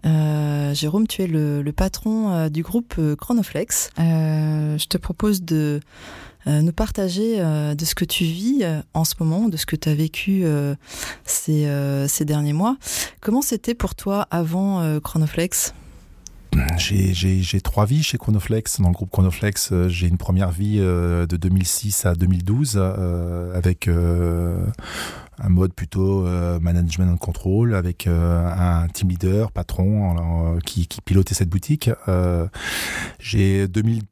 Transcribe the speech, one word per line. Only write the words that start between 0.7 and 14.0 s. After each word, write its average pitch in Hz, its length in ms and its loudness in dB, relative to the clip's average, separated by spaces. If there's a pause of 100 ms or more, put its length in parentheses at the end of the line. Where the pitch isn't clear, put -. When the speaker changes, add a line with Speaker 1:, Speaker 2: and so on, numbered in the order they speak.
Speaker 1:
Jérôme, 156 320 0
tu - 160 -6
es 185 60 0
le, 147 340 0
le 143 100 -4
patron, 214 600 -2
euh, 160 180 0
du 156 140 -4
groupe, 233 340 -4
euh, 151 180 2
Chronoflex. - 840 -4
Euh, 156 800 0
je - 80 -4
te 185 100 -4
propose 190 460 -2
de, 151 360 0 (680)
euh, 151 160 2
nous 165 100 0
partager, 214 640 -2
euh, 151 380 0
de 160 100 -4
ce - 80 -4
que - 100 -2
tu 170 200 -2
vis, 202 400 0
euh, 156 180 -2 (140)
en 160 80 0
ce - 160 -2
moment, 170 280 2
de 165 100 -2
ce - 100 -6
que - 80 -4
tu 151 140 -2
as 151 40 2
vécu, 160 500 0
euh, 143 300 0 (500)
ces, 151 440 0
euh, 139 400 0
ces - 180 -2
derniers 147 280 0
mois. 214 220 0 (460)
Comment 247 220 0
c'était 233 320 -2
pour - 180 -4
toi 202 380 -2